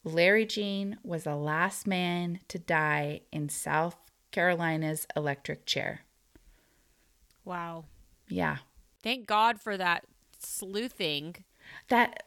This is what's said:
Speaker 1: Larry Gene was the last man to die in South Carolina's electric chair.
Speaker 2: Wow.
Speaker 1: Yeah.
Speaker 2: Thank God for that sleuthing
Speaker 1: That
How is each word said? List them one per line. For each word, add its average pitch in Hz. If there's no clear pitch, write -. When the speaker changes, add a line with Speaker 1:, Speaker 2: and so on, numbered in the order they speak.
Speaker 1:
Larry 180
Gene 202
was 165
the 147
last 156
man 175
to -
die 151
in 151
South 156
Carolina's 165
electric 147
chair. -
Speaker 2:
Wow. 170
Speaker 1:
Yeah. 85
Speaker 2:
Thank 233
God 220
for 208
that 175
sleuthing 185
Speaker 1:
That -